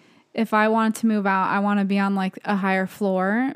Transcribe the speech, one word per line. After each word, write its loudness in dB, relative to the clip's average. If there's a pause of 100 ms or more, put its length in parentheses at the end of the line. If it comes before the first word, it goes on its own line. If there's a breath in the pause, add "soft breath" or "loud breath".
(360 soft breath)
if -2
I 4
wanted 2
to 0
move 0
out, 0
I 0
wanna 0
be 0
on, 0
like, -2
a 0
higher 0
floor -2